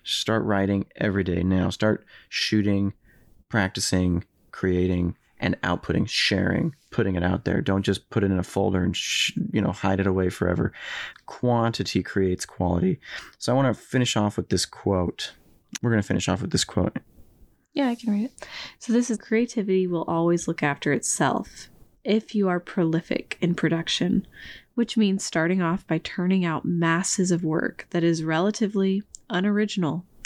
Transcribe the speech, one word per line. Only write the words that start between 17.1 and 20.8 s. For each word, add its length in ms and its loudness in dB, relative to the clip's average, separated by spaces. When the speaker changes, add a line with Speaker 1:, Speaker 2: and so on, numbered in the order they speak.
Speaker 2:
Yeah, 160 0
I 60 -2
can 160 -4
read 140 2
it. 220 -14
So 120 -6
this 200 2
is, 80 -2
"Creativity 640 0
will 220 0
always 400 2
look 160 -2
after 300 0